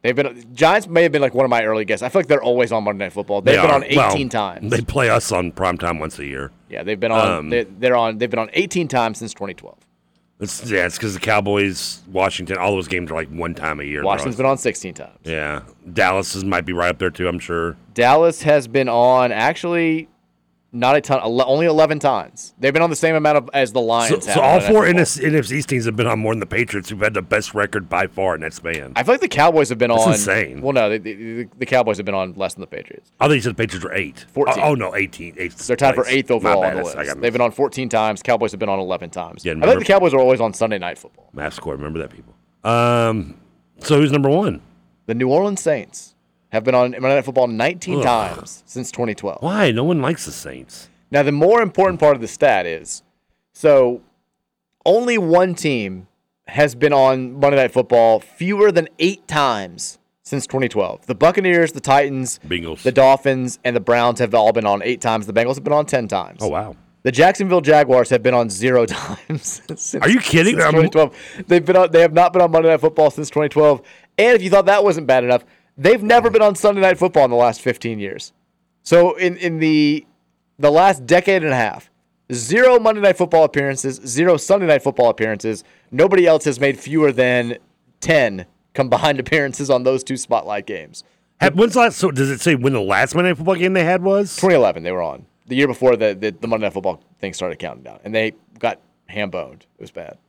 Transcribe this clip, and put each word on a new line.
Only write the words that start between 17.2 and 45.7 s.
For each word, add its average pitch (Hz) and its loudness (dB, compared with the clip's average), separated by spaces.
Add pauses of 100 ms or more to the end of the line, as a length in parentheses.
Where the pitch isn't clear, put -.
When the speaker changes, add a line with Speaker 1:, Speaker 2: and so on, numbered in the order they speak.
Speaker 2:
I'm 87 -6
sure. 85 -8 (180)
Speaker 1:
Dallas 156 2
has 151 0
been 127 0
on, 123 4
actually, 160 -4 (640)
not 123 2
a 143 4
ton. 135 -2
Ele-, 120 0
only 147 4
eleven 156 2
times. 107 -4
They've 135 0
been 160 2
on 170 2
the 147 -4
same 160 0
amount 151 2
of, 123 -4
as 131 0
the 123 -2
Lions 117 0
Speaker 2:
So, - -10
Speaker 1:
have - 0
Speaker 2:
so - 2
Speaker 1:
on 131 4
Speaker 2:
all 143 6
Speaker 1:
Monday 202 2
Speaker 2:
four 214 6
Speaker 1:
Night 175 2
Speaker 2:
N 175 2
F 165 2
C, - -8
Speaker 1:
Football. 156 0
Speaker 2:
N 156 2
F 117 -2
C 131 -8
East 139 -8
teams 123 -2
have 113 -4
been 117 0
on 113 0
more 107 -2
than 110 -4
the 95 -6
Patriots, 101 -6
who've 104 -12
had 107 -2
the 95 -4
best 107 -4
record 101 -4
by 90 -2
far 95 -4
in 78 -8
that 80 -10
span. 76 -10
Speaker 1:
I 127 -2
feel 240 2
like 277 -2
the 370 -4
Cowboys 156 2
have 117 -6
been 120 0
Speaker 2:
That's 113 4
Speaker 1:
on. 113 4
Speaker 2:
insane. 98 -4
Speaker 1:
Well, 135 -4
no, 113 2
the, 110 -4
the, 101 -10
the, 113 -12 (100)
the 127 -8
Cowboys 113 0
have 98 -8
been 98 -4
on 92 -6
less 95 -8
than 95 -18
the - -14
Patriots. - -20
Speaker 2:
I 139 2
thought 151 2
you 127 0
said 117 -4
the 110 -6
Patriots 95 -8
were 85 -10
eight. 87 -8
Speaker 1:
Fourteen. 135 -2
Speaker 2:
Oh, 151 2
oh, 143 0
no, 98 -6
eighteenth. 90 -8
Eighth 87 -12
Speaker 1:
They're 120 -2
tied 135 2
for 127 0
Speaker 2:
place. 127 -2
Speaker 1:
eighth 135 -2
overall 92 0
Speaker 2:
My 92 0
Speaker 1:
on 92 -8
Speaker 2:
bad. 92 -6
Speaker 1:
the 90 -6
Speaker 2:
That's, 71 -8
I - -12
Speaker 1:
list. 71 -6
Speaker 2:
got 71 -12
Speaker 1:
They've 117 -2
been 120 -4
Speaker 2:
mixed 120 0
Speaker 1:
on - -
fourteen 131 -4
times. 110 -2
Cowboys 113 0
have 101 -14
been 104 -4
on 98 -2
eleven 87 -8
times. 82 -14
Speaker 2:
Yeah, 87 -6
Speaker 1:
I - -6
feel 80 -8
like 165 2
Speaker 2:
remember 196 2
Speaker 1:
the 196 2
Cowboys 185 4
are 135 2
always 127 4
on 110 -2
Sunday 110 -4
Night 87 -10
Football. - -20
Speaker 2:
Math 73 -10
score. 73 -10
Remember 76 -10
that, 67 -12
people. - -20 (340)
Um, 117 0 (420)
so 143 2
who's 147 2
number 139 0
one? 151 -2 (460)
Speaker 1:
The 113 -6
New 127 -2
Orleans 185 0
Saints - -6 (400)